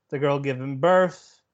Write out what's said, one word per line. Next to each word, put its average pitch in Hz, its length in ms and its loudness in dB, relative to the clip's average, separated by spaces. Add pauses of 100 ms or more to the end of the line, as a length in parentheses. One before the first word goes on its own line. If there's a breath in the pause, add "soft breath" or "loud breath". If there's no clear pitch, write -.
the 147 80 -6
girl 143 220 0
giving 135 380 -6
birth. 180 640 0 (120)